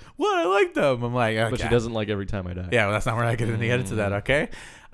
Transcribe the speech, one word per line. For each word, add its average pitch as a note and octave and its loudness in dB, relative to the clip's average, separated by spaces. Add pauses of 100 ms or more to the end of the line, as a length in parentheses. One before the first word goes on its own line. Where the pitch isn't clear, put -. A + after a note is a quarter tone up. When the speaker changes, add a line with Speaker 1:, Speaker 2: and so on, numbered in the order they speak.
(160)
Speaker 1:
"What? F#4+ 0
I E4 2
like F#4 2
them." C3+ 2
I'm A#2+ -4
like, A2+ 2
Speaker 2:
But A2+ 0
she - -4
Speaker 1:
"Okay." - -2
Speaker 2:
doesn't A#2+ 2
like G#2+ -2
Every G2+ -2
Time F#2+ -6
I F2 -8
Die. F2+ -6
Speaker 1:
Yeah, A2+ 4
well, G2+ 2
that's G#2 0
not A2+ -2
where A#2 0
I A2+ 0
get A2 0
any A2+ -2
edit B2 0
to - -4
that, G2+ 0
Speaker 2:
Mm. G2+ 0
Speaker 1:
okay? C#3 0 (440)